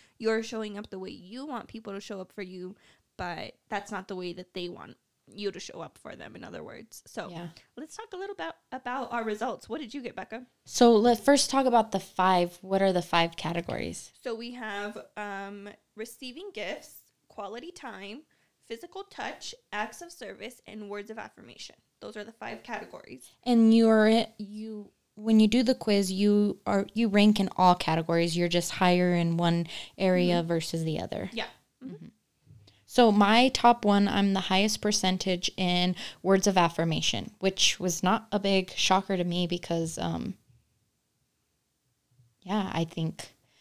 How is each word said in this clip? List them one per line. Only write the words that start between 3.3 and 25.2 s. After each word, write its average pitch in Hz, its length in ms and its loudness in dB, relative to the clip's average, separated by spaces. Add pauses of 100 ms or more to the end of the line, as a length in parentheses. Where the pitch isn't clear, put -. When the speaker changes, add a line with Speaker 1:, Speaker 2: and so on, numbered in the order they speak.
Speaker 1:
that's 202 240 -8
not 190 160 -10
the 190 80 -10
way 180 160 -8
that 180 220 -18
they 180 160 -8
want - 260 -18 (340)
you 240 220 -8
to - 80 -14
show - 220 -14
up - 160 -18
for - 180 -16
them, - 180 -18
in - 80 -18
other 165 220 -14
words. - 420 -20
So - 220 -12
Speaker 2:
Yeah. 170 200 -14 (280)
Speaker 1:
let's 302 220 -16
talk 427 160 -16
a - 20 -12
little 392 180 -10
about, 320 200 -10 (180)
about 254 400 -8
our 233 120 -4
results. 214 440 -6
What 226 140 -8
did 226 100 -14
you 285 80 -12
get, 247 160 -12
Becca? 226 300 -14 (180)
Speaker 2:
So 233 320 6
let's 226 240 4
first 277 300 4
talk 269 160 2
about 233 260 4
the 190 80 -2
five. 180 600 0
What 190 180 0
are 190 140 4
the 180 80 0
five 165 340 2
categories? - 720 -8 (140)
Speaker 1:
So 233 100 -6
we 240 180 -10
have, 214 440 -10 (220)
um, 202 500 -10 (280)
receiving 254 580 -14
gifts, - 480 -10 (260)
quality 233 420 -14
time, 220 520 -14 (440)
physical 349 380 -14
touch, - 500 -12 (180)
acts 214 300 -8
of 339 80 -18
service, 208 560 -16
and 208 240 -14
words 202 200 -12
of 220 80 -16
affirmation. - 580 -18 (240)
Those 214 160 -14
are 208 80 -12
the 220 80 -18
five 226 320 -14
categories. - 640 -14 (140)
Speaker 2:
And 226 300 6
you're, 220 500 6 (140)
you, 208 520 -12 (240)
when 220 240 4